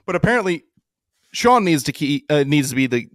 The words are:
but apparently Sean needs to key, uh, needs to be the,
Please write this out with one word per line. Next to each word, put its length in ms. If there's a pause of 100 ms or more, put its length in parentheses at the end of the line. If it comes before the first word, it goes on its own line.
but 80
apparently 480 (680)
Sean 300
needs 200
to 80
key, 380
uh, 180
needs 240
to 40
be 120
the, 280